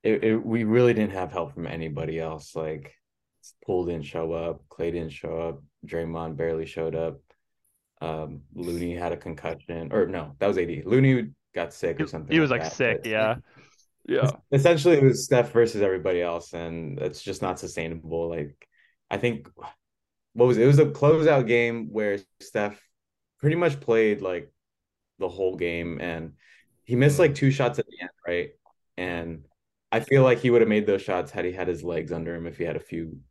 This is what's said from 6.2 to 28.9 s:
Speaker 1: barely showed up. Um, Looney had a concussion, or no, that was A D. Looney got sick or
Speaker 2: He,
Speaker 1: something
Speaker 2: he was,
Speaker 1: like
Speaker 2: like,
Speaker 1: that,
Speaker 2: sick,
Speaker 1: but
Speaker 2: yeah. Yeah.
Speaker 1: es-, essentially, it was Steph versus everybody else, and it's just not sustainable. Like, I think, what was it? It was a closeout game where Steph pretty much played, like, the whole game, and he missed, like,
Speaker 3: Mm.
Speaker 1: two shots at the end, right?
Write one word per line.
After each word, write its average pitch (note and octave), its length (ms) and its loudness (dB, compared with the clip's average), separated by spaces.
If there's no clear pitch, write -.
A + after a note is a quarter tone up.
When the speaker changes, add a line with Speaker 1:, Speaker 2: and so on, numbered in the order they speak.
Speaker 1:
barely D#2+ 280 -4
showed D#2+ 300 -6
up. E2 240 -6
Um, D#2 420 -10
Looney F2 400 -6
had F2 160 -4
a E2 60 -4
concussion, E2 760 -10
or F#2+ 140 2
no, E2 320 -8
that G2 80 2
was F#2+ 100 2
A F2 80 0
D. D#2 180 -6
Looney B2+ 460 4
got E2+ 200 -6
sick E2+ 260 -4
or D#3 60 -2
Speaker 2:
He, - 40 -14
Speaker 1:
something C#3+ 220 -8
Speaker 2:
he D#3+ 80 4
was, D3+ 100 4
Speaker 1:
like A#2+ 120 0
Speaker 2:
like, D#2 80 -6
Speaker 1:
that, - 60 -12
Speaker 2:
sick, A#2 280 0
Speaker 1:
but A2+ 80 -6
Speaker 2:
yeah. A2 240 2
Yeah. C3+ 160 0
Speaker 1:
es-, C#3 100 0
essentially, E3 380 6
it C#3 60 6
was B2+ 220 6
Steph A#2+ 260 2
versus A2+ 320 4
everybody F#2 380 0
else, E2+ 320 -4
and E2 460 -8
it's - 220 -6
just G2 220 -8
not F#2 160 -4
sustainable. E2 720 -8
Like, D2+ 380 -10
I F#2+ 60 -4
think, A#2 300 -4
what A#2+ 140 4
was A#2+ 100 4
it? A2+ 60 4
It C3 40 8
was C#3+ 120 8
a D3+ 60 8
closeout D3 600 4
game A#2 460 0
where G#2 260 -2
Steph G#2 420 -4
pretty D3+ 160 2
much E3 240 0
played, A2 420 2
like, F2+ 300 -6
the F2+ 100 -4
whole F#2 260 -2
game, E2+ 460 -4
and E2 320 -8
he B2 120 -2
missed, C#3+ 240 4
like, D#3 140 4
Speaker 3:
Mm. - 20 -6
Speaker 1:
two C3+ 160 4
shots B2 260 0
at A2 80 -4
the - 160 -20
end, F2+ 80 -12
right? F2 240 -4